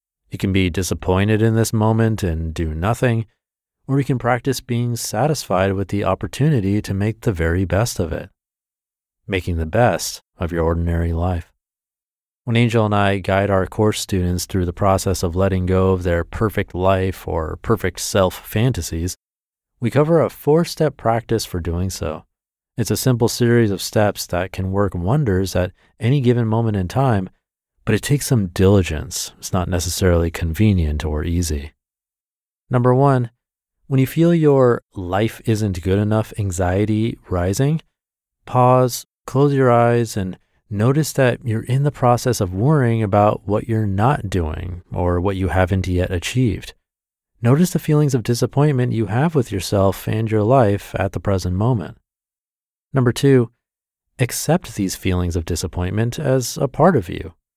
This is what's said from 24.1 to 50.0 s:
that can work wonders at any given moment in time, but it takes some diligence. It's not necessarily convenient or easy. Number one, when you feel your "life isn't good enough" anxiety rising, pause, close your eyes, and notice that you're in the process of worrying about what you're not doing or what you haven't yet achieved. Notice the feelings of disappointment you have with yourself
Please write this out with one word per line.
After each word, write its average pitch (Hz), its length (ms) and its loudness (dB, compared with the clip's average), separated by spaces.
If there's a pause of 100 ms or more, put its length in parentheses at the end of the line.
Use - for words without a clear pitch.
that 90 260 -4
can 95 200 -6
work 98 220 0
wonders 95 600 0
at 90 180 -2 (280)
any 131 200 2
given 120 260 2
moment 110 300 0
in 92 120 -2
time, 113 420 0 (560)
but 110 80 2
it 101 80 -2
takes 139 240 -2
some 107 220 2
diligence. 85 920 0
It's - 140 -12
not 92 160 -2
necessarily 85 640 0
convenient 82 760 0
or 78 200 -4
easy. 80 480 -4 (960)
Number 123 260 2
one, 131 360 2 (560)
when 135 140 2
you 131 60 2
feel 165 280 2
your 139 480 4 (120)
"life 98 520 -2
isn't 104 360 0
good 92 160 2
enough" 107 400 0
anxiety 104 800 -2 (120)
rising, 101 500 0 (640)
pause, 127 600 2 (200)
close 143 280 2
your 135 160 4
eyes, 120 460 2
and 92 220 -4 (320)
notice 127 420 0
that 120 320 2
you're 110 200 -2
in 131 180 0
the 143 100 0
process 120 480 2
of 92 140 -2
worrying 117 480 2
about 104 440 2
what 101 220 -2
you're 110 180 0
not 101 440 0
doing 87 600 -4
or 90 300 0
what 98 160 -2
you 92 120 -2
haven't 92 380 0
yet 90 240 0
achieved. 95 640 -2 (680)
Notice 139 320 4
the 165 40 -2
feelings 151 360 2
of 120 80 0
disappointment 123 720 0
you 110 120 0
have 135 280 0
with 123 180 0
yourself 98 560 0